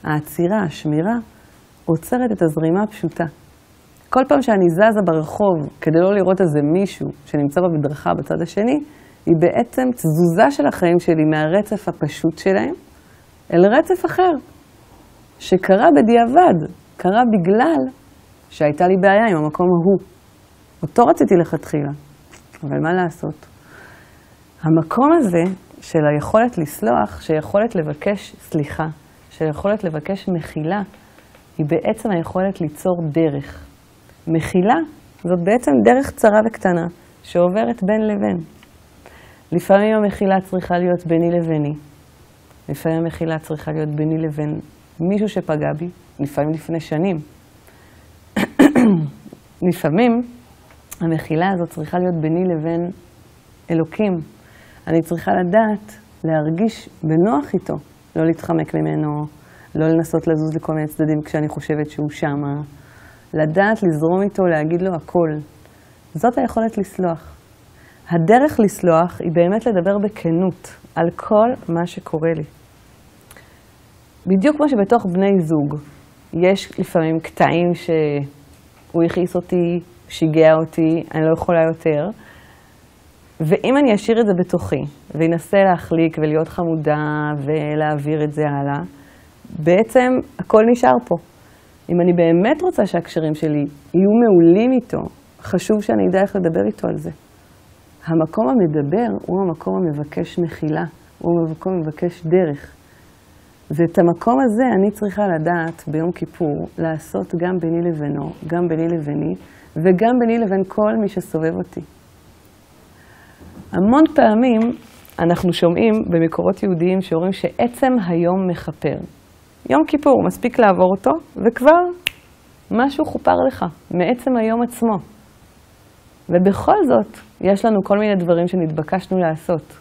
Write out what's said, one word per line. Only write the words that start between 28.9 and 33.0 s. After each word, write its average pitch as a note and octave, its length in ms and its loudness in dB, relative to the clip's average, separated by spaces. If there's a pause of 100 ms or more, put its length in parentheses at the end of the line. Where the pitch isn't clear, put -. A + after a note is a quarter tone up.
של - 140 -6
יכולת G3 400 -4
לבקש E3 440 -6
מחילה, E3 540 -6 (760)
היא D#3 80 -2
בעצם G#3 440 -2
היכולת F#3 500 -4
ליצור F3 420 -4 (100)